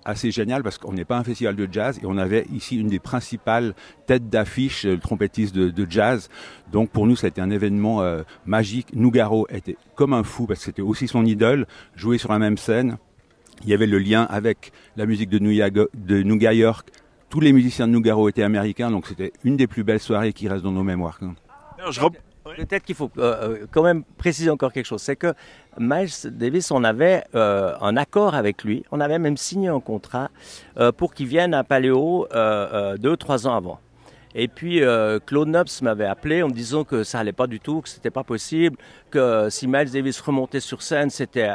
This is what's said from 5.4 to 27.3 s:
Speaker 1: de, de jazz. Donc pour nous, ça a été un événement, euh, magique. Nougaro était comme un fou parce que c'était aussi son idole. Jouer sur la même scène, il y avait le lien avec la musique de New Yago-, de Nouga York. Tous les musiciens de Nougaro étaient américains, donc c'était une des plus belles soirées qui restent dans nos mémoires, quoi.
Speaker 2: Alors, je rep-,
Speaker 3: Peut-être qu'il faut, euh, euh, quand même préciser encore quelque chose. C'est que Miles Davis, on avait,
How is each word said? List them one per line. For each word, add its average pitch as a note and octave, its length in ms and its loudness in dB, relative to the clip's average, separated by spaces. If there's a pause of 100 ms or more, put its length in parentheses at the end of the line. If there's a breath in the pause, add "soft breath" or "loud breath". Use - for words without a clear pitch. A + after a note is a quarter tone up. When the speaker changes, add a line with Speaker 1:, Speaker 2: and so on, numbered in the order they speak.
Speaker 1:
de, F#2 140 4
de F2+ 200 -2
jazz. G#2+ 380 2 (420 loud breath)
Donc G#2+ 200 2
pour G#2+ 180 2
nous, B2 80 6
ça A2+ 100 -2
a - 40 2
été F#2+ 100 -6
un F#2 100 -2
événement, G#2 520 0
euh, E2+ 200 -2 (240 loud breath)
magique. G#2+ 480 -2
Nougaro A2 560 4
était F#2+ 260 -10 (200)
comme C#3+ 160 2
un A#2 100 2
fou A#2 240 -6
parce - 140 -4
que - 60 -16
c'était G2+ 160 -8
aussi A2 260 -2
son A#2 160 2
idole. A2+ 420 2 (300 loud breath)
Jouer A2+ 220 0
sur A#2 120 -4
la G#2+ 80 2
même G#2+ 200 0
scène, A#2 400 -2 (640)
il G#2+ 80 -6
y G#2 40 4
avait G#2+ 120 4
le G2+ 120 4
lien G#2+ 320 2
avec G#2 420 -4 (240 soft breath)
la G#2+ 100 -4
musique G#2+ 220 0
de G2+ 100 2
New G#2 120 2
Yago-, G#2 440 2
de G2 280 0
Nouga A2 300 4
York. A2+ 360 2 (400 soft breath)
Tous D3+ 120 -2
les D3+ 120 8
musiciens B2 340 4
de A#2 60 4
Nougaro A2 360 4
étaient G#2+ 140 0
américains, G#2+ 480 0
donc G2+ 160 -2
c'était F#2+ 260 -10 (120)
une C3+ 120 2
des C3 100 4
plus A2 180 -4
belles G#2+ 160 2
soirées G#2+ 320 -2
qui G#2 160 -6
restent F#2+ 160 -4
dans G2 80 -2
nos F#2+ 100 0
mémoires, F2+ 360 -4
quoi. F#2 100 -12 (500)
Speaker 2:
Alors, F3+ 140 -8
je - 80 -8
rep-, E3 180 0 (380)
Speaker 3:
Peut-être D#3+ 280 -6
qu'il F#3 100 -6
faut, C3+ 240 -6
euh, A#2+ 240 0
euh, G#2+ 280 -6
quand D#3+ 120 2
même E3 200 4 (140)
préciser D#3+ 340 0
encore C3+ 220 0
quelque B2+ 140 -6
chose. G#2 160 -8
C'est C#3 140 -4
que E3+ 180 -2 (440 loud breath)
Miles D3+ 300 0 (160)
Davis, A#2+ 460 -2
on C3 140 2
avait, C#3 380 4 (120)